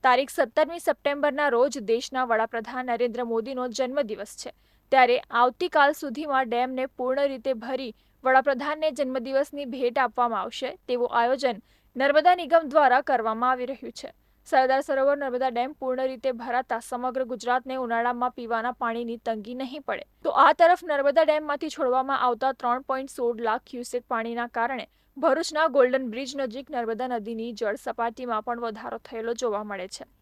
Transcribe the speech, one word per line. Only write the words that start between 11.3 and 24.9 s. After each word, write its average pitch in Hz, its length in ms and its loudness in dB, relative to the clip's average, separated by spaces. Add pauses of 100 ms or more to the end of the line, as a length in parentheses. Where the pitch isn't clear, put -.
નર્મદા 302 500 6
નિગમ 311 280 2
દ્વારા 269 380 6
કરવામાં 226 420 0
આવી 247 220 -4
રહ્યું - 260 -14
છે. - 160 -16 (300)
સરદાર 262 380 4
સરોવર 277 320 2
નર્મદા 262 380 -2
ડેમ 254 240 -2
પૂર્ણ 262 320 -2
રીતે 254 260 -4
ભરાતા 240 480 -2
સમગ્ર 254 460 -4
ગુજરાતને 247 500 -2
ઉનાળામાં 240 560 -2
પીવાના 233 340 -4 (120)
પાણીની 233 340 -4 (100)
તંગી 220 320 -6
નહીં 269 300 -10
પડે, - 180 -6 (160)
તો 311 100 0 (100)
આ 320 180 8
તરફ 349 260 6
નર્મદા 285 400 4
ડેમમાંથી 302 480 -2
છોડવામાં 262 520 0
આવતા 247 240 0 (100)
ત્રણ 254 260 -2
પોઇન્ટ 269 280 -6
સોળ 233 320 -2
લાખ 214 240 -2
ક્યુસેક 247 420 -8
પાણીના 233 340 -4 (100)
કારણે 240 300 -4 (300)